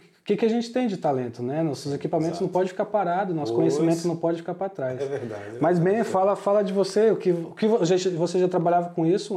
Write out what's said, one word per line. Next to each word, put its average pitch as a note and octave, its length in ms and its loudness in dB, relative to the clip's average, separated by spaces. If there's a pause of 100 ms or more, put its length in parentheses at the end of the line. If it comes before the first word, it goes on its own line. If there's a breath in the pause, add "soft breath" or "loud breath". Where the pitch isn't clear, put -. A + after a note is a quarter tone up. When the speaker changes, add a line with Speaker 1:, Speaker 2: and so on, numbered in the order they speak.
(240 loud breath)
Speaker 1:
que, G#3 120 2
que A3 80 0
a A3+ 40 6
gente A#3 220 0
tem B3+ 160 0
de G#3+ 120 -2
talento, B2+ 440 -2
né? C#3 200 -2
Nossos C#3+ 280 -4
Speaker 2:
Sim, C#3 40 -2
Speaker 1:
equipamentos D#3 420 -2
Speaker 2:
exato. G3 80 -4
Speaker 1:
não F3+ 60 -2
podem F#3 180 0
ficar G3 180 -4
parados, F#3 480 0
nosso B2 200 -2
Speaker 2:
Pois. D#3+ 200 2
Speaker 1:
conhecimento E3 320 2
não E3 100 -2
pode E3 220 0
ficar F3 160 -8
pra F#3+ 140 -6
trás. C3 320 -6
Speaker 2:
É C#3 60 -4
verdade, A2 500 -8
é - 40 -12
Speaker 1:
Mas E3+ 180 4
bem, F#3 160 4
Speaker 2:
verdade. A3+ 160 0
Speaker 1:
fala, F#3+ 260 2
fala G3+ 260 2
de F#3+ 120 -2
você, G3+ 360 2
o F#3 60 2
que, F#3 160 0
o E3+ 200 -4
que - 140 -2
vo-, G#3+ 200 4
já, F3+ 100 4 (140)
você F3 280 -2
já F3+ 100 4
trabalhava F3 420 2
com E3 160 0
isso G3 300 0